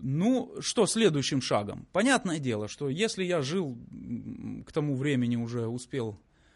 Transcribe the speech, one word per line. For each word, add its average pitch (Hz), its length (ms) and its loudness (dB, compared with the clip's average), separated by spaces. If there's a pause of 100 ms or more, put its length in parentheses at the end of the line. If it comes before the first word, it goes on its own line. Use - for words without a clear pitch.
ну, 180 580 2
что - 260 2
следующим 156 540 4
шагом? 104 520 0
Понятное 196 460 4
дело, 110 300 -2
что 143 200 -6
если 190 360 0
я 175 180 2
жил, 143 360 -2 (120)
м, 110 760 -8
к - 60 -20
тому 147 220 0
времени 123 420 2
уже 117 300 -2
успел 117 540 -4 (360)